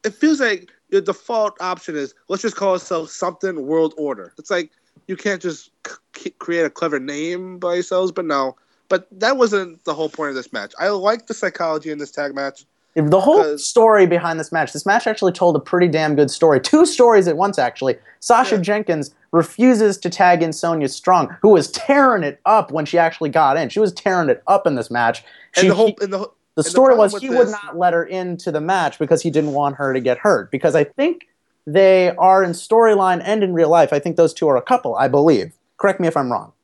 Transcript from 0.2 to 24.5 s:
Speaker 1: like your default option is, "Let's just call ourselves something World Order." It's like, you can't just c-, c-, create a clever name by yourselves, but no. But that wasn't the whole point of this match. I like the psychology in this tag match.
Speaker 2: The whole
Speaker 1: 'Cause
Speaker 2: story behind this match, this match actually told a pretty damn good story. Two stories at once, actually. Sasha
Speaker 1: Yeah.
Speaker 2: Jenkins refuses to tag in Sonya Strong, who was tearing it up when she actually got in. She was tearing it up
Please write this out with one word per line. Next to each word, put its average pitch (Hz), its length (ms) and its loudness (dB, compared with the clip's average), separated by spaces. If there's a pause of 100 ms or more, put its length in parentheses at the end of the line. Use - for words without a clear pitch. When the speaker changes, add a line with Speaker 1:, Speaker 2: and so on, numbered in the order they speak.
Speaker 1:
like 214 300 -4 (200)
your 196 120 0
default 208 580 -4
option 180 360 -8
is, 139 180 -10 (160)
"Let's 190 140 -6
just 220 120 -6
call 196 180 -2
ourselves 170 380 -6
something 175 540 -8
World 160 320 -2
Order." 123 400 -10
It's - 140 -12
like, 175 200 -4 (360)
you 185 100 -10
can't 196 240 -6
just 165 300 -10 (160)
c-, - 80 -16 (200)
c-, - 140 -14 (100)
create 170 260 -4
a 139 40 -4
clever 147 300 -6
name 170 600 -10
by 175 160 -4
yourselves, 180 360 -2
but 175 140 -8
no. 139 300 -4 (340)
But 180 180 -2 (120)
that 247 180 0
wasn't 196 480 -2
the 160 80 -6
whole 151 160 -6
point 151 200 -8
of 135 60 -10
this 127 180 -12
match. 101 240 -10
I 190 120 -2
like 208 360 -6
the 226 80 -12
psychology 160 560 -8
in 147 80 -10
this 143 140 -14
tag 143 240 -10
match. 139 300 -12 (300)
Speaker 2:
The 160 240 2
whole 311 220 4
Speaker 1:
'Cause 151 240 -4
Speaker 2:
story 220 400 6
behind 170 340 -2
this 156 120 -10
match, 160 200 -2
this - 140 -10
match 214 220 0
actually 196 240 -2
told 175 240 0
a 147 40 0
pretty 175 280 0
damn 156 280 -2
good 143 140 2
story. 151 300 2
Two 214 260 4
stories 220 420 4
at 156 100 -2
once, 196 200 -2
actually. 127 400 -2 (220)
Sasha 240 360 2
Speaker 1:
Yeah. 190 60 -2
Speaker 2:
Jenkins 185 540 -4 (160)
refuses 208 680 2
to - 140 -4
tag 180 320 2
in 160 100 -2
Sonya 165 360 -2
Strong, 175 520 0
who 214 80 6
was 165 220 4
tearing 262 520 2
it 143 220 -8
up 202 260 2
when 151 140 -4
she 170 140 0
actually 165 300 0
got 147 280 2
in. 143 120 -4
She 202 100 -4
was 202 140 2
tearing 180 360 -2
it - 160 -2
up 196 220 2